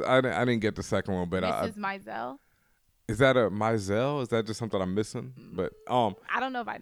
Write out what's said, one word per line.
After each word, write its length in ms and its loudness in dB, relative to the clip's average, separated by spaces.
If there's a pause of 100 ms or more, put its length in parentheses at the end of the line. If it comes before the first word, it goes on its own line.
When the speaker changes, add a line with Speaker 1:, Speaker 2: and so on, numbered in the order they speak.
Speaker 1:
I 140 6
didn't, 160 2
I 80 2
didn't 180 2
get 140 2
the 80 -4
second 300 -2
one, 140 -2
but 140 0
I, 200 0
Speaker 2:
Missus 140 -4
Mizell? 640 -8 (680)
Speaker 1:
Is 100 -2
that 180 6
a 140 4
Mizell? 720 0
Is 60 -6
that 180 0
just 140 -6
something 200 -2
I'm 140 0
missing? 440 -4
Speaker 2:
Mm. 180 -18
Speaker 1:
But, 160 -2 (200)
um, 220 2 (180)
Speaker 2:
I 60 0
don't 140 -4
know 80 -6
if 80 -8
I, 140 -8